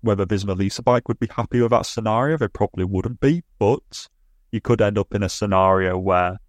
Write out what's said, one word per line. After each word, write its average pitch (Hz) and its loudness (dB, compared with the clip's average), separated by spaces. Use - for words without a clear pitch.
whether 101 0
Visma 98 -2
Leasebike 120 0
would 113 -4
be 113 -4
happy 120 -2
with 117 2
that 117 2
scenario. 117 -2
They 123 -2
probably - -4
wouldn't 95 -4
be, 160 2
but - -2
you 113 -4
could 113 0
end 104 2
up 101 -2
in 104 -2
a 95 -2
scenario 95 2
where 92 0